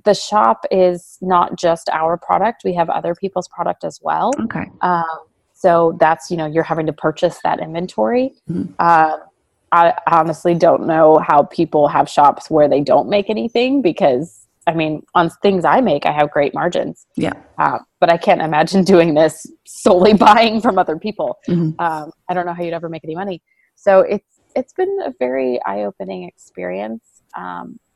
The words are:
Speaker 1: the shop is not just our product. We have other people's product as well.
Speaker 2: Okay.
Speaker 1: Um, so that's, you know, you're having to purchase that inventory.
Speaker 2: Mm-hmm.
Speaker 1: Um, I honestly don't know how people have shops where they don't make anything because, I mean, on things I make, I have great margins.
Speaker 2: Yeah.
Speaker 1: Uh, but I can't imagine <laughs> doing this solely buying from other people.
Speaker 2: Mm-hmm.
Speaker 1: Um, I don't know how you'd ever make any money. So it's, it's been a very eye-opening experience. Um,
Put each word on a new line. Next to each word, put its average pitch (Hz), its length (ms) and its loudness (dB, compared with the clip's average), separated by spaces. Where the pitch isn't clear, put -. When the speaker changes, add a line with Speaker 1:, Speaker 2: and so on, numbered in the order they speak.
Speaker 1:
the 208 100 4
shop 214 560 0
is 180 500 0
not 180 360 0
just 170 340 -2
our 160 260 -2
product. 185 480 -2
We 185 100 -4
have 170 160 -2
other 170 240 -4
people's 185 340 -8
product 175 360 -8
as 151 180 -10
well. 160 380 -2
Speaker 2:
Okay. 196 300 -8
Speaker 1:
Um, 175 220 0
so 170 460 2
that's, 165 320 0
you 180 60 -6
know, 160 100 -4
you're 156 160 -2
having 160 240 -4
to 156 60 -4
purchase 160 500 -4
that 160 160 -2
inventory. 214 760 -4
Speaker 2:
Mm-hmm. 180 280 -8
Speaker 1:
Um, 160 420 2
I 170 220 4
honestly 165 440 0
don't 170 320 2
know 160 320 6
how 151 260 4
people 151 440 0
have 143 200 0
shops - 420 2
where 151 180 4
they 135 140 2
don't 143 260 2
make 202 220 -2
anything 240 500 -2
because, 160 680 -2
I 165 80 -2
mean, 156 300 -4
on 170 160 2
things 190 220 2
I 165 160 4
make, 165 240 0
I 147 80 0
have 147 180 0
great 147 220 0
margins. 160 540 -6
Speaker 2:
Yeah. 170 160 -4
Speaker 1:
Uh, 147 220 0
but 170 140 2
I 170 40 2
can't 170 260 2
imagine 160 420 0
<laughs> 196 100 4
doing 165 200 4
this 156 320 0
solely 208 480 2
buying 220 480 4
from 220 180 0
other 170 200 -2
people. 175 400 -8
Speaker 2:
Mm-hmm. 170 320 -2
Speaker 1:
Um, 160 300 -6
I 180 60 -4
don't 180 100 -4
know 175 80 -8
how 175 100 -8
you'd 170 120 -6
ever 165 140 -10
make 165 160 -12
any 160 100 -10
money. 185 280 -10
So 190 260 2
it's, - 260 -2
it's 254 180 -8
been 392 320 -4
a 262 140 -8
very 127 460 -2
eye-opening 98 600 -8
experience. - 800 -12
Um, 180 440 -14